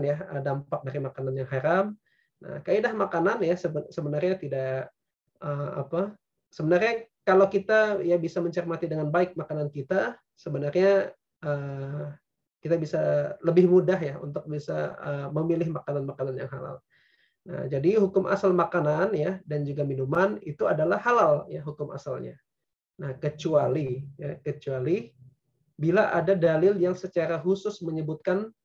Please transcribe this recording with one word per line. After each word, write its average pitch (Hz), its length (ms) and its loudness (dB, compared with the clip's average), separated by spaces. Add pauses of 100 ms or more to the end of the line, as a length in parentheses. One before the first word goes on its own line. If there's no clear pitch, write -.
ya, 147 120 0 (220)
eh, 139 60 -6
dampak 143 420 -4
dari 135 140 -6
makanan 135 340 -6
yang 135 160 -6
haram. 180 460 0 (480)
Nah, 147 180 -12
kaidah 214 320 2
makanan, 196 480 0
ya, 170 140 2
seben-, 156 340 -4
sebenarnya 151 480 -2
tidak, 131 540 -4 (480)
eh, 143 320 -6
apa, 175 420 -4 (380)
sebenarnya 185 560 2 (160)
kalau 190 240 8
kita, 208 560 2
ya, 175 160 4
bisa 165 240 -2
mencermati 170 420 -4
dengan 156 220 -2
baik 180 320 2
makanan 151 320 -4
kita, 190 480 -2 (160)
sebenarnya, 175 760 2 (320)
eh, 143 640 -6 (540)
kita 165 160 0
bisa 151 640 0
lebih 175 320 6
mudah, 180 240 6
ya, 147 240 -4
untuk 147 260 -8
bisa, 151 540 -6
eh, 143 320 -6
memilih 165 480 0
makanan-makanan 139 560 -4
yang 131 160 -8
halal. 147 240 -10 (720)
Nah, 135 240 -6
jadi 156 240 4
hukum 190 320 4
asal 190 240 2
makanan, 175 640 2
ya, 180 320 -2
dan 147 160 -2
juga 143 180 -4
minuman 143 640 0
itu 165 240 -2
adalah 175 320 2
halal, 180 480 4
ya, 151 160 -10
hukum 147 320 -8
asalnya. 127 400 -10 (640)
Nah, 135 160 -6
kecuali, 143 880 0 (160)
ya, 143 240 -8
kecuali 143 640 -4 (640)
bila 175 400 2
ada 175 240 2
dalil 165 400 4
yang 180 160 2
secara 165 480 -2
khusus 190 400 -2
menyebutkan 160 720 -4 (120)